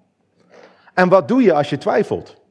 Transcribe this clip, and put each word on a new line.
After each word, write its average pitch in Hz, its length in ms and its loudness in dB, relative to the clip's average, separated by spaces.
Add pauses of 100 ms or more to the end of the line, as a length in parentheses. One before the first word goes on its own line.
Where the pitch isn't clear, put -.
(960)
En 185 140 2
wat 180 200 2
doe 262 140 0
je 185 120 4
als 147 160 -2
je 143 80 -4
twijfelt? - 640 -6 (100)